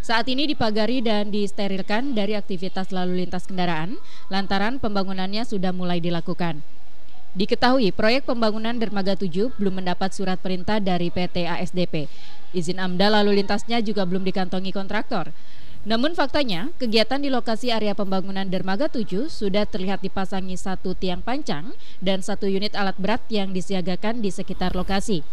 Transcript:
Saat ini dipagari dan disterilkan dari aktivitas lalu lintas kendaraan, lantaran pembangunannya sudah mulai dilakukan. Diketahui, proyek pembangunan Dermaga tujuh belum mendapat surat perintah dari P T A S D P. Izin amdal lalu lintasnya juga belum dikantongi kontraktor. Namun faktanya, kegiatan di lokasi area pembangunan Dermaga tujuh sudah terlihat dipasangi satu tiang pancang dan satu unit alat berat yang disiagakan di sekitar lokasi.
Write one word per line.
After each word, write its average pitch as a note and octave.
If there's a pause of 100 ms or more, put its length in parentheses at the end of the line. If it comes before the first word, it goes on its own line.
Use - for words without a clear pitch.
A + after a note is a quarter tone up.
Saat A#3
ini C4
dipagari A#3
dan G#3
disterilkan G#3
dari G#3
aktivitas F#3+
lalu F3+
lintas F3+
kendaraan, F3+ (240)
lantaran G3
pembangunannya G3
sudah F#3
mulai F3+
dilakukan. E3+ (720)
Diketahui, A#3+
proyek B3
pembangunan A3+
Dermaga G#3
tujuh F#3+
belum F#3+
mendapat F#3
surat F#3
perintah G3+
dari F3
P F3+
T F3
A E3+
S F3
D F3+
P. D3+ (400)
Izin F#3
amdal G3
lalu G3+
lintasnya G#3+
juga G#3
belum F#3+
dikantongi F#3+
kontraktor. G3 (560)
Namun A#3
faktanya, C#4+
kegiatan B3
di C#4
lokasi A#3+
area G#3+
pembangunan F#3+
Dermaga F#3+
tujuh A3
sudah G3+
terlihat G3
dipasangi F#3+
satu F#3
tiang F3+
pancang A3+ (320)
dan F#3+
satu G3
unit G3
alat G3
berat G#3
yang G3
disiagakan F#3
di G#3
sekitar F3+
lokasi. F#3 (100)